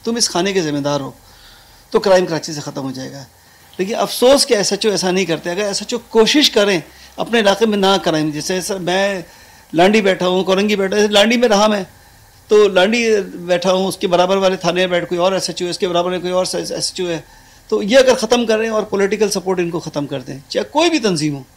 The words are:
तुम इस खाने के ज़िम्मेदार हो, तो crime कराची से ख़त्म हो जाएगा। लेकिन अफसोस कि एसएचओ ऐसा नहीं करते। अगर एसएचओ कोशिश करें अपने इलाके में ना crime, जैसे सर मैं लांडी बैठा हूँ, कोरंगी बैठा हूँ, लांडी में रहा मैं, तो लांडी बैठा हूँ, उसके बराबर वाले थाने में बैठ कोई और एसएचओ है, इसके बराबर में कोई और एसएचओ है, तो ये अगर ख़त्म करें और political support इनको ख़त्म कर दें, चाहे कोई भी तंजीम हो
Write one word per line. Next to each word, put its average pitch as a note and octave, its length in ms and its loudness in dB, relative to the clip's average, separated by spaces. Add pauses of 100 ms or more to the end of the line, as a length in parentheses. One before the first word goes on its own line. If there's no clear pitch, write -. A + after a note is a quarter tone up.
तुम A#3 120 -4
इस G#3+ 100 0
खाने F#3+ 260 -2
के F#3+ 80 2
ज़िम्मेदार C#3+ 400 -2
हो, C3+ 140 -10 (760)
तो G#3+ 80 2
crime F#3 260 4
कराची D#3+ 280 -6
से D3 80 -8
ख़त्म C#3+ 200 -10
हो C3 100 -6
जाएगा। C3 360 -12 (520)
लेकिन F#3+ 160 -4
अफसोस B3+ 500 4
कि B3 80 0
एसएचओ G#3 360 0
ऐसा F#3 220 0
नहीं F#3 140 0
करते। D#3+ 240 -4
अगर F3+ 120 -4
एसएचओ G#3 360 -6 (140)
कोशिश A3+ 380 4
करें G3+ 340 2 (360)
अपने A3+ 200 0
इलाके G3+ 260 2
में G#3 120 0
ना G3 200 2
crime, D#3 340 -2
जैसे F3 300 -6
सर F#3+ 180 -6
मैं F#3 460 -2 (500)
लांडी G3+ 260 4
बैठा F#3 240 0
हूँ, F#3 180 0
कोरंगी G3 320 0
बैठा G3 220 -2
हूँ, G#3 120 2
लांडी G#3 280 2
में A#3+ 100 2
रहा G#3+ 200 4
मैं, G#3 200 -2 (600)
तो G#3 180 6
लांडी G#3+ 540 2
बैठा F3+ 500 -2
हूँ, F#3+ 160 0
उसके F#3 200 -4
बराबर F3+ 300 4
वाले F#3+ 200 2
थाने F3 240 0
में F#3 80 0
बैठ F3 200 -2
कोई F3+ 80 -4
और F#3 180 2
एसएचओ F3 300 -4
है, F3 60 -4
इसके F#3 160 -4
बराबर F3 220 0
में F3+ 120 -4
कोई F3+ 100 -6
और F#3 120 0
एसएचओ E3+ 600 -6
है, E3 180 -6 (460)
तो G#3 120 0
ये G#3+ 160 4
अगर B3+ 180 6
ख़त्म A#3+ 300 0
करें A3+ 240 0
और G#3+ 160 -2
political G3+ 440 0
support F#3 300 -2
इनको E3+ 200 -4
ख़त्म D3 260 -6
कर C3 160 -8
दें, C3+ 300 -14
चाहे G#3 120 -2
कोई D#4+ 260 0
भी D#4 100 0
तंजीम D#3 340 -2
हो C3+ 120 -10 (120)